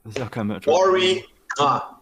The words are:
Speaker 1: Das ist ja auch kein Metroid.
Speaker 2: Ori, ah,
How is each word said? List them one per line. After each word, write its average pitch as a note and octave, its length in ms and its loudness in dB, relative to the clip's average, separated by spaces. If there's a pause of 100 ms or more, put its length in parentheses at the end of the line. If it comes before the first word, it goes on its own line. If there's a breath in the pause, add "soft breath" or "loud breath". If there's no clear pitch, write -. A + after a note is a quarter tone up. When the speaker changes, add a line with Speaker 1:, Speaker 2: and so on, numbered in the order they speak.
Speaker 1:
Das G#2+ 100 -16
ist G2+ 60 -6
ja B2 60 -4
auch A2 60 -10
kein A2+ 160 -4
Metroid. G#2 280 0
Speaker 2:
Ori, F#3 500 2 (320)
ah, C#3+ 440 0